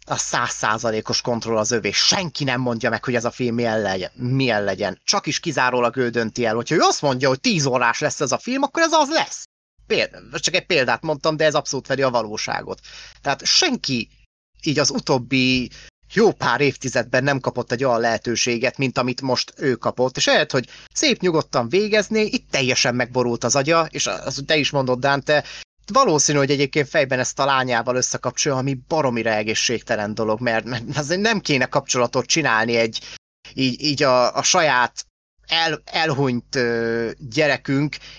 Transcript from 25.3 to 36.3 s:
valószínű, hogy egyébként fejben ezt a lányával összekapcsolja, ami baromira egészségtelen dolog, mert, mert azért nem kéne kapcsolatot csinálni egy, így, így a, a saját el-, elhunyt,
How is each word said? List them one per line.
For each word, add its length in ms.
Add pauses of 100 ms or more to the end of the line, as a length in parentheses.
valószínű, 460
hogy 140
egyébként 380
fejben 300
ezt 200
a 60
lányával 500
összekapcsolja, 640
ami 160 (140)
baromira 420
egészségtelen 840
dolog, 260
mert, 260
mert 320
azért 240
nem 180
kéne 260
kapcsolatot 600
csinálni 500
egy, 260 (520)
így, 280
így 220
a, 320
a 80
saját 600 (420)
el-, 380
elhunyt, 720